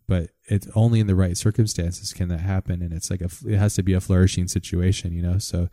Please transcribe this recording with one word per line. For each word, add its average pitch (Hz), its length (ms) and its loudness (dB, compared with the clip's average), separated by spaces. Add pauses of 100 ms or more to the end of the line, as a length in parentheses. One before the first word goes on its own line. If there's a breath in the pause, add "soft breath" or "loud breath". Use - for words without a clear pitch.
but 87 240 0 (180)
it's 101 260 0
only 113 260 4
in 107 60 2
the 98 80 2
right 90 220 2
circumstances 101 760 -2
can 90 160 -4
that 85 120 -4
happen. 92 420 -2
And 85 100 -6
it's 82 180 -8
like, 92 120 -4
a, 87 80 -4 (160)
it 107 120 0
has 101 160 2
to 98 80 0
be 92 100 2
a 92 80 2
flourishing 92 480 4
situation, 90 640 -2
you 85 100 -4
know? 87 160 0
So, 87 340 -2